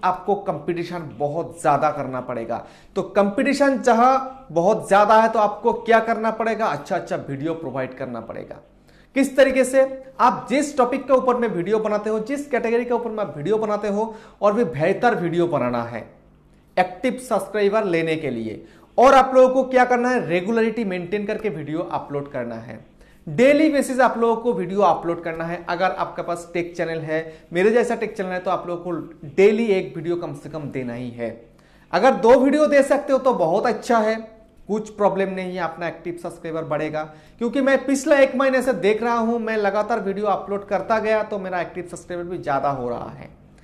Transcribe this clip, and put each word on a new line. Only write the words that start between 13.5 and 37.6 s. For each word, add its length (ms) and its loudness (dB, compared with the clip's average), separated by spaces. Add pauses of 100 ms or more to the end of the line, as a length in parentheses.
बनाते 300 -2
हो 260 -2 (280)
और 100 6
भी 120 2
बेहतर 520 0
video 320 0
बनाना 360 0
है 240 -10 (680)
active 440 0
subscriber 680 0
लेने 300 0
के 140 -4
लिए। 340 -8 (340)
और 160 8
आप 200 6
लोगों 200 8
को 160 0
क्या 160 4
करना 220 2
है, 200 0
regularity 560 0
maintain 420 -4
करके 240 -4
video 420 -6
upload 400 -6
करना 240 -8
है, 260 -14 (440)
डेली 440 6
बेसिस 300 0
आप 180 4
लोगों 180 2
को 160 -2
वीडियो 300 -4
अपलोड 400 0
करना 220 -6
है। 240 -8
अगर 220 0
आपके 320 -6
पास 320 -8
टेक 220 -6
चैनल 240 -4
है, 520 -6
मेरे 180 4
जैसा 240 2
टेक 220 -6
चैनल 140 -6
है, 100 -6
तो 100 -4
आप 180 -4
लोगों 140 -8
को 460 -10
डेली 380 4
एक 300 0
वीडियो 200 -4
कम 180 -8
से 140 -14
कम 160 -10
देना 300 -8
ही 160 -10
है। 180 -6 (640)
अगर 240 4
दो 180 6
वीडियो 320 6
दे 160 6
सकते 300 0
हो 60 4
तो 160 2
बहुत 320 2
अच्छा 320 0
है, 180 0 (520)
कुछ 220 -4
प्रॉब्लम 400 0
नहीं 240 -6
है, 80 -6
अपना 260 -4
एक्टिव 340 -10
सब्सक्राइबर 420 -8
बढ़ेगा। 380 -4 (360)
क्योंकि 220 -2